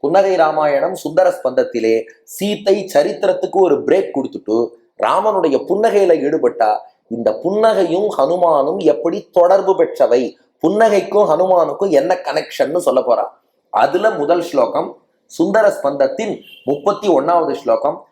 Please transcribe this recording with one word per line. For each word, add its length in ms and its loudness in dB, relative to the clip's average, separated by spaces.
புன்னகை 340 2
ராமாயணம் 600 0
சுந்தர 360 0
ஸ்பந்தத்திலே 720 -2
சீதை 720 -2
சரித்திரத்துக்கு 680 0
ஒரு 240 2
பிரேக் 300 0
கொடுத்துட்டு 540 -4
ராமனுடைய 540 0
புன்னகையில 460 2
ஈடுபட்டா. 640 0
இந்த 360 -4
புன்னகையும் 640 0
ஹனுமானும் 600 2
எப்படி 540 -2
தொடர்பு 520 4
பெற்றவை, 500 0
புன்னகைக்கும் 640 2
ஹனுமானுக்கும் 640 0
என்ன 340 2
கனெக்ஷன்னு 520 -4
சொல்ல 240 0
போறா. 240 0
அதுல 400 0
முதல் 320 -2
ஸ்லோகம் 540 -4
சுந்தர 420 0
ஸ்பந்தத்தின் 720 -4
முப்பத்தி 440 -4
ஒண்ணாவது 440 0
ஸ்லோகம். 600 -2